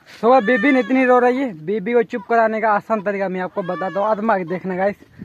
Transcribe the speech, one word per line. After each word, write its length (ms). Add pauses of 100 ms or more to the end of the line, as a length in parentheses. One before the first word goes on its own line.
(220)
तो 80
अब 140
बीबी 280
ने 80
इतनी 240
रो 140
रही 200
है, 280
बीबी 260
को 100
चुप 260
कराने 320
का 120
आसान 300
तरीका 260
मैं 120
आपको 220
बताता 380
हूँ, 80
आजमा 300
के 60
देखना 320
गाइस। 200 (280)